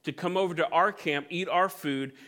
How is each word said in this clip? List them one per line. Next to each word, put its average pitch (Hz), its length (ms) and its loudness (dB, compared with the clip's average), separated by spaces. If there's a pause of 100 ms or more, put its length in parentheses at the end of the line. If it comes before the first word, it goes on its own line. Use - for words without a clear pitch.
to 143 100 -4
come 180 240 -2
over 185 180 2
to 156 140 2
our 185 220 4
camp, 147 380 -2
eat 180 200 -4
our 180 180 4
food, 135 460 -4 (140)